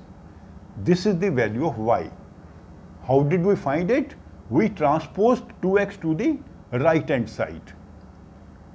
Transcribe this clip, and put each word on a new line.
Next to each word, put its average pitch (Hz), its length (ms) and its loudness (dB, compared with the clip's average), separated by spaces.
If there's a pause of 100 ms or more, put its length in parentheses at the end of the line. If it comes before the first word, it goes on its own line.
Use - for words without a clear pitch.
(840)
This 175 220 2
is 208 120 0
the 185 140 -2
value 117 340 -2
of 139 120 -4
y. 107 340 0 (960)
How 139 160 4
did 165 200 0
we 196 120 4
find 165 340 -2
it? 262 260 0 (340)
We 180 200 2
transposed 175 760 0 (180)
two 190 180 2
x 196 180 -2
to 160 160 -2
the 254 260 0 (320)
right 147 360 2
hand 123 220 0
side. 82 440 -8 (1000)